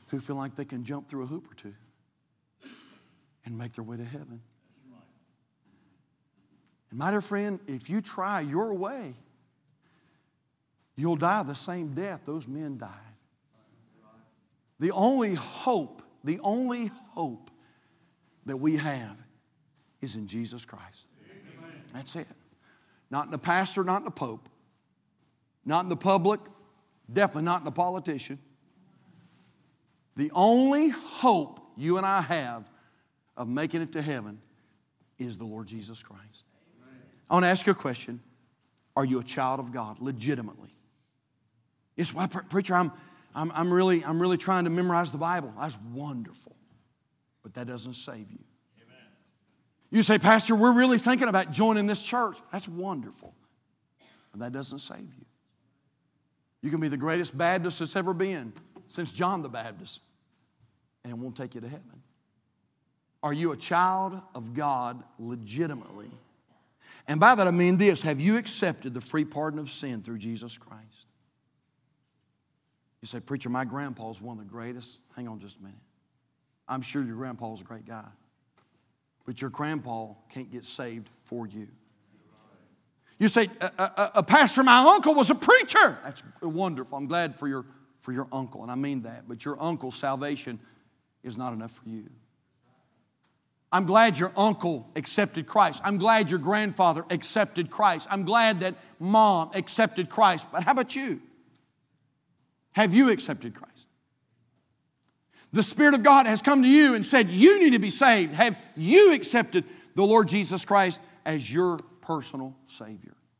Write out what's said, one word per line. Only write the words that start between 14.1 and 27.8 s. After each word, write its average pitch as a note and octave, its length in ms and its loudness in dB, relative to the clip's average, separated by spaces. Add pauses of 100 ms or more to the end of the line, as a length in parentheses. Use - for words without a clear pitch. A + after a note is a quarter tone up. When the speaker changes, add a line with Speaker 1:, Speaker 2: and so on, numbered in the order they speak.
Speaker 1:
The E3 120 0
only G#3+ 440 2
hope, - 680 -4 (220)
the E3 160 -4
only A#3+ 500 -4 (200)
hope C#3 400 -10 (960)
that C3+ 100 -8
we D3+ 200 0
have C3 400 -6 (840)
is A#2 160 -12
in G#2 100 -10
Jesus A2+ 380 -12
Christ. - 420 -20 (500)
Speaker 2:
Amen. - 160 -20 (220)
Speaker 1:
That's C3 220 -16
it. D#3+ 100 -12 (840)
Not C#3+ 160 -6
in - 40 -14
the D3+ 80 -8
pastor, F#3 460 -2
not F#3 140 0
in D4+ 60 -8
the A3+ 60 -8
pope, A#2 380 -10 (1160)
not E3 200 0
in F3+ 40 -8
the E3+ 80 -2
public, G3 440 2 (720)
definitely E3 320 0
not F3 160 -2
in C#3 40 -18
the D3 60 -8
politician. E3 680 -6 (1800)